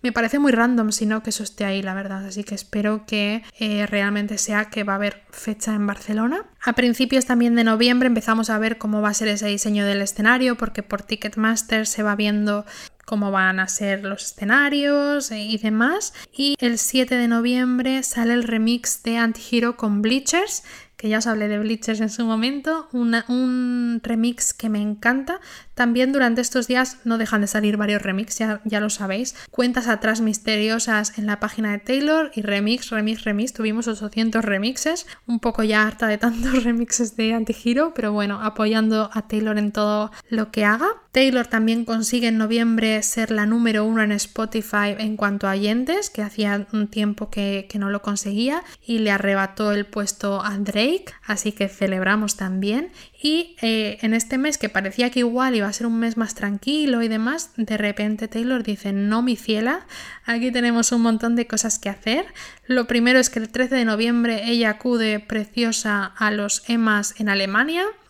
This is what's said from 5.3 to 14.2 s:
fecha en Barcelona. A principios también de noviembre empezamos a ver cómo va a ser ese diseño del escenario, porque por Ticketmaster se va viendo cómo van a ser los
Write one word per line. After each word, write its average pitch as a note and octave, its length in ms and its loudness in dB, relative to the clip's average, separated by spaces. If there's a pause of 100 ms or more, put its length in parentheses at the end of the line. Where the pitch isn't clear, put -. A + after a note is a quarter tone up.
fecha G#3+ 440 -4
en G#3 100 0
Barcelona. A3 600 -2 (180)
A A#3 100 0
principios B3 520 2
también A#3+ 300 4
de A#3 100 6
noviembre A#3+ 420 4
empezamos A3+ 420 0
a G#3+ 80 0
ver A3+ 200 0
cómo G#3+ 240 -2
va G#3 80 2
a G#3 40 -2
ser A3 140 -2
ese G#3 200 -2
diseño G#3 380 0
del G3+ 160 0
escenario, A#3+ 540 2
porque G#3+ 260 -6
por G3+ 200 -6
Ticketmaster A3 840 -2
se G#3+ 160 -4
va G#3 140 2
viendo G#3 500 0 (400)
cómo G#3 260 -2
van F#3+ 280 2
a F#3 80 0
ser G3 380 -2
los G3+ 180 -6